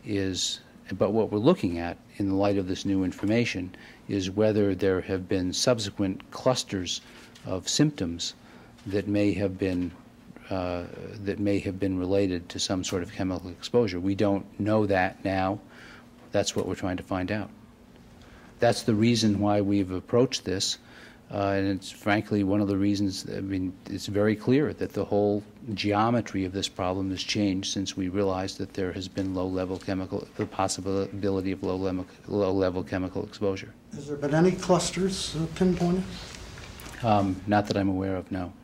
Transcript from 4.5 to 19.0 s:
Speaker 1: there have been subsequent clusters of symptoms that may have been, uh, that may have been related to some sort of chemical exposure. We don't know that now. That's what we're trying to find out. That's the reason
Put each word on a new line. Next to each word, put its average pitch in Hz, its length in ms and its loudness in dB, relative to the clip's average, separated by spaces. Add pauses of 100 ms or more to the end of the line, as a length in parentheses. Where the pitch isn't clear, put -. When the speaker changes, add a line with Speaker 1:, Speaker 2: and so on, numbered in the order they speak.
Speaker 1:
there 92 260 2
have 92 280 -4
been 90 240 0
subsequent 101 800 0
clusters 101 720 -2 (460)
of 92 220 -6
symptoms 98 640 0 (520)
that 101 220 -2
may 104 240 2
have 92 260 -2
been, 90 320 0 (580)
uh, 90 360 -2 (400)
that 98 160 -2
may 101 180 2
have 95 220 -4
been 95 180 0
related 90 500 2
to - 100 -8
some 92 260 -2
sort 92 180 -2
of 87 100 -10
chemical 92 380 -4
exposure. 92 480 0
We 95 160 0
don't 98 300 2 (160)
know 107 260 4
that 95 380 2
now. 95 360 0 (720)
That's 98 220 0
what 95 120 -2
we're 92 100 -4
trying 92 220 -4
to - 40 -8
find 92 300 -4
out. 104 180 -4 (1080)
That's 117 220 4
the 117 120 4
reason 107 460 6